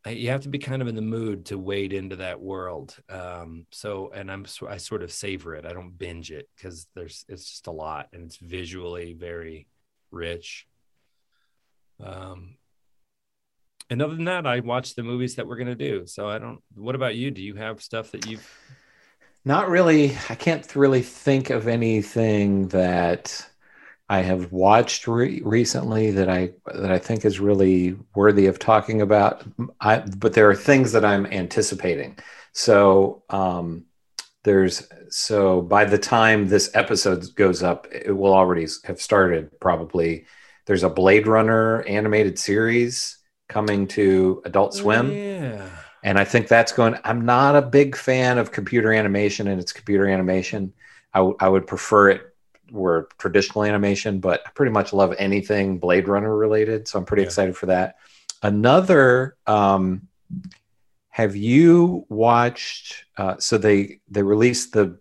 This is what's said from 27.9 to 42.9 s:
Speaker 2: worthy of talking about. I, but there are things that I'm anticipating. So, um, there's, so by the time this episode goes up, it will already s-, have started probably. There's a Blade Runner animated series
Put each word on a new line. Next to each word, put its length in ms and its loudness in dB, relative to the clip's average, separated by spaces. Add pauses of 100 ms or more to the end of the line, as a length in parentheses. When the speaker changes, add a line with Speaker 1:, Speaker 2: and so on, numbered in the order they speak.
Speaker 2:
worthy 320 6
of 120 0
talking 420 0
about. 420 2 (380)
I, 180 2 (180)
but 160 0
there 160 8
are 60 6
things 380 4
that 120 4
I'm 220 2
anticipating. 880 -6 (360)
So, 760 4
um, 560 -4 (580)
there's, 440 2 (220)
so 520 0
by 240 4
the 120 2
time 500 2
this 280 2
episode 600 0
goes 280 2
up, 280 -2
it 200 -8
will 220 2
already 320 4
s-, 180 -12
have 180 -12
started 580 0
probably. 640 -2 (420)
There's 160 0
a 60 2
Blade 380 4
Runner 560 2
animated 540 0
series 800 -2 (300)